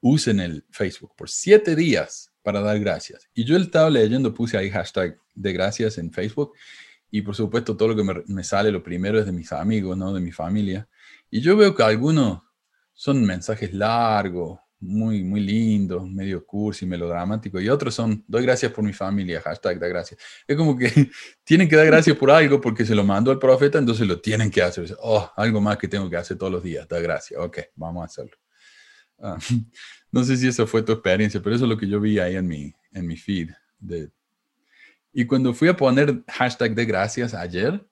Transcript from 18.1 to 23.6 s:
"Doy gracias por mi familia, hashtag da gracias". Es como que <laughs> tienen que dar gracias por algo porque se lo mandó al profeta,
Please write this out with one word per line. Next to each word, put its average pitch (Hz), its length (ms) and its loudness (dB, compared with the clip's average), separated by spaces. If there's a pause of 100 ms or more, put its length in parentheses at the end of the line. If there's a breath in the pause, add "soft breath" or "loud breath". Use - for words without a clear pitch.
"Doy 113 160 -2
gracias 127 300 0
por 107 120 -6
mi 101 80 -2
familia, 92 500 -4
hashtag 87 360 -6
da 85 80 -6
gracias". 87 320 -8 (280 loud breath)
Es 143 100 -2
como 151 200 2
que 123 100 0
<laughs> 135 280 4 (300 loud breath)
tienen 170 240 6
que 151 80 6
dar 156 100 8
gracias 156 300 6
por 135 140 4
algo 147 300 8
porque 113 260 0
se 110 80 2
lo 101 100 4
mandó 101 260 2
al 135 80 2
profeta, 135 400 6